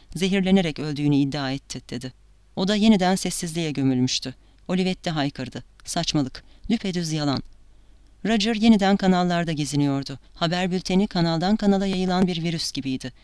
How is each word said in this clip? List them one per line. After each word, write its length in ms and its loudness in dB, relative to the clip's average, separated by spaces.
zehirlenerek 600 2
öldüğünü 380 0
iddia 360 0
etti," 280 -10
dedi. 220 -10
Oda 180 0
yeniden 400 6
sessizliğe 560 -4
gömülmüştü. 640 0
Olivetti 420 -2
haykırdı. 540 -6
"Saçmalık, 600 -4
düpedüz 420 -2
yalan." 300 -2
Roger 280 0
yeniden 420 6
kanallarda 560 2
geziniyordu. 640 -2
Haber 360 -2
bülteni 360 0
kanaldan 500 0
kanala 300 2
yayılan 400 0
bir 160 -4
virüs 300 -4
gibiydi. 400 -6